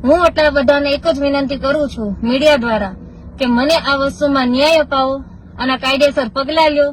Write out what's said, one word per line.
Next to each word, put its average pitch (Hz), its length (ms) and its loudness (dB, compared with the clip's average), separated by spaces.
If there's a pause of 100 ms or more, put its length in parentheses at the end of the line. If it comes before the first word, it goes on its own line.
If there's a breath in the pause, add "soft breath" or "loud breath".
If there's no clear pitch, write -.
હું 330 240 4
એટલા 302 240 2
બધાને 285 400 2
એક 285 160 -2
જ 294 140 0
વિનંતી 277 420 -2
કરું 285 260 0
છું 208 340 -8
મીડિયા 269 400 2
દ્વારા 208 320 -4 (400 loud breath)
કે 262 140 -4
મને 262 280 2
આ 277 220 -2
વસ્તુમાં 277 520 0
ન્યાય 302 320 2
અપાવો, 269 320 -2 (420)
આના 254 260 -4
કાયદેસર 269 480 0
પગલાં 302 420 0
લ્યો 285 200 2